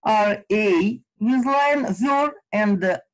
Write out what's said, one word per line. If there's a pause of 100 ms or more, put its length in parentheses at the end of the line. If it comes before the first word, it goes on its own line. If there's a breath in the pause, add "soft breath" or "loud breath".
R
A (200)
with
line (160)
there (180)
and (140)